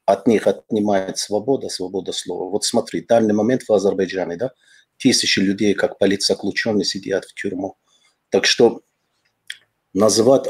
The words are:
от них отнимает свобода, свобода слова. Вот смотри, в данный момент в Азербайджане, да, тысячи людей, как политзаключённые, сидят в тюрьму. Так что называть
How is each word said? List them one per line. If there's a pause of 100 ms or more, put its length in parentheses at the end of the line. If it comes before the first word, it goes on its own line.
от
них
отнимает
свобода,
свобода
слова.
Вот
смотри,
в
данный
момент
в
Азербайджане,
да, (480)
тысячи
людей,
как
политзаключённые,
сидят
в
тюрьму. (540)
Так
что (1120)
называть